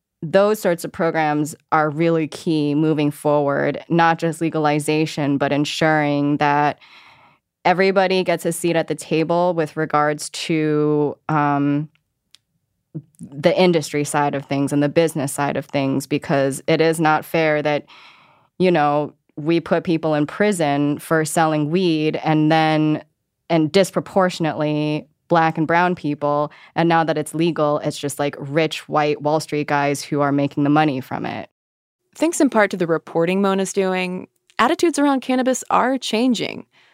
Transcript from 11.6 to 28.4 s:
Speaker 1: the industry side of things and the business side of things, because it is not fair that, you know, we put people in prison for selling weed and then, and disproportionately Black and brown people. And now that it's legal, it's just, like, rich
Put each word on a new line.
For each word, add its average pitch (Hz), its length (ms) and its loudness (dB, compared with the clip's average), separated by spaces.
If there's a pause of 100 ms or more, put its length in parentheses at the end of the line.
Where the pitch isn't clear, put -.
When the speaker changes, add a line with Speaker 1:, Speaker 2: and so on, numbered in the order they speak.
Speaker 1:
the 147 400 -2
industry 160 440 2
side 147 300 0
of 139 120 -6
things 139 260 -2
and 143 100 2
the 147 60 0
business 156 440 0
side 143 260 -4
of 139 80 -8
things, 135 400 -2
because 139 600 -2
it 160 140 2
is 160 180 2
not 156 280 2
fair 156 360 0
that, 147 220 -2 (760)
you 185 120 4
know, 147 420 0 (240)
we 165 240 0
put 165 240 -2
people 160 300 0
in 147 120 0
prison 147 720 0
for 160 260 0
selling 156 460 0
weed 160 540 0
and 156 260 2
then, 156 540 2 (460)
and 160 200 2
disproportionately 151 1400 0 (220)
Black 160 300 2
and 160 80 0
brown 175 280 2
people. 147 580 -2 (220)
And 170 140 2
now 165 160 4
that 156 140 0
it's 151 160 -8
legal, 151 460 0
it's - 180 -6
just, 143 200 -6
like, 147 200 -4
rich 151 500 -4